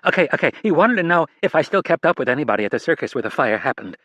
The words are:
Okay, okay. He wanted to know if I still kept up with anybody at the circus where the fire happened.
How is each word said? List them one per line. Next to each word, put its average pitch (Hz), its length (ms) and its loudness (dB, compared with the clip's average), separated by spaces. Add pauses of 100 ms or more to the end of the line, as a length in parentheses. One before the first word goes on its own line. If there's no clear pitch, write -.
Okay, 185 260 2
okay. 139 180 0 (120)
He 220 80 0
wanted 202 260 4
to 190 60 -2
know 170 240 2 (160)
if 185 120 -2
I 160 80 4
still 190 200 0
kept 165 240 0
up 175 120 2
with 127 100 -2
anybody 120 360 0
at 101 60 -4
the 123 80 -2
circus - 360 -4
where 123 80 -4
the 113 80 -4
fire 113 280 0
happened. 107 460 -6